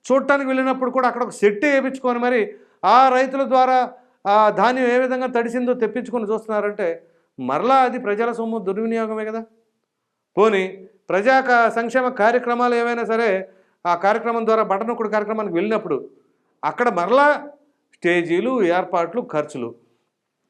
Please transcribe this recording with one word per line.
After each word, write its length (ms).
చూడటానికి 360
వెళ్ళినప్పుడు 420
కూడా 180
అక్కడ 140
ఒక 80
సెట్ 340
వేయించుకొని 540
మరి 360
ఆ 240
రైతుల 360
ద్వారా 480
ఆ 240
ధాన్యం 380
ఏ 100
విధంగా 280
తడిసిందో 480
తెప్పించుకొని 500
చూస్తున్నారంటే 840
మరలా 340
అది 240
ప్రజల 340
సొమ్ము 260
దుర్వినియోగమే 640
కదా. 200
పోనీ, 500
ప్రజా 320
క-, 280
సంక్షేమ 400
కార్యక్రమాలు 640
ఏవైనా 300
సరే 440
ఆ 80
కార్యక్రమం 520
ద్వారా 160
బటనొక్కుడు 460
కార్యక్రమానికి 460
వెళ్ళినప్పుడు 560
అక్కడ 240
మరలా 640
స్టేజీలు, 680
ఏర్పాట్లు, 720
ఖర్చులు. 420